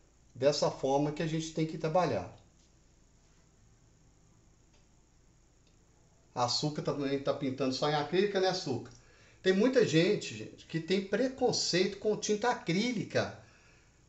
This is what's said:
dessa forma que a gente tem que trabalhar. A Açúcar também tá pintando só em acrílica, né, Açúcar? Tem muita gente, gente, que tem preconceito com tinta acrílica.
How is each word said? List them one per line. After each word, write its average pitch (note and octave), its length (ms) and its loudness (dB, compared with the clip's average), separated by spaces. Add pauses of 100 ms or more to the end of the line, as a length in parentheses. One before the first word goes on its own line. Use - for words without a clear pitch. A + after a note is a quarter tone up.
(340)
dessa D3 360 2
forma D3 420 0
que E3+ 100 -4
a E3 40 0
gente D#3+ 260 -4
tem D#3+ 140 0
que D#3+ 120 -8
trabalhar. D#3 560 0 (4000)
A B2 100 0
Açúcar D3+ 380 -2
também C#3 380 -2
tá - 120 -2
pintando C3 400 -2
só D3 160 0
em D3+ 60 2
acrílica, F#3+ 460 2
né, F#3 80 4
Açúcar? C3+ 420 -4 (500)
Tem F#3+ 120 4
muita A#3 340 6
gente, F3 480 2
gente, - 320 -14
que E3 140 -4
tem F#3+ 240 0
preconceito G#3 920 0
com G#3 180 0
tinta G#3+ 340 0
acrílica. F#3+ 880 -2 (720)